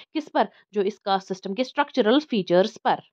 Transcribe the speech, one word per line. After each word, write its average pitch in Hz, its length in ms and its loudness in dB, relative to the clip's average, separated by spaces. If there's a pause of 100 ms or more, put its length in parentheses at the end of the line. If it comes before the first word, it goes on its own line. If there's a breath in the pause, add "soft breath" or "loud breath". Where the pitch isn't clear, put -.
(140 loud breath)
किस 302 140 -8
पर, 311 200 0 (240 soft breath)
जो 208 100 -2
इस 190 160 -4
कास्ट 196 300 -4
सिस्टम 190 260 -8
के 247 100 -2
स्ट्रक्चरल 262 560 0
फीचर्स 196 560 0
पर। 190 200 -2 (160)